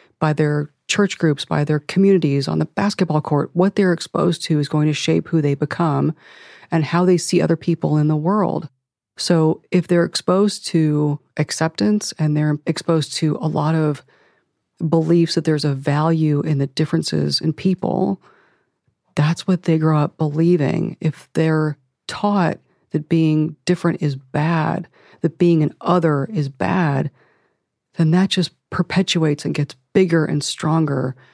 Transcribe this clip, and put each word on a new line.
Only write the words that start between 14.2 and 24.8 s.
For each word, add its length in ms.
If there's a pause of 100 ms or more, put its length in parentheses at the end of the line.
beliefs 460
that 100
there's 200
a 80
value 680
in 180
the 80
differences 760
in 100
people, 680 (920)
that's 320
what 160
they 140
grow 200
up 200
believing. 840
If 320
they're 440 (300)
taught 520 (320)
that 180
being 460 (100)
different 360
is 140
bad, 720 (340)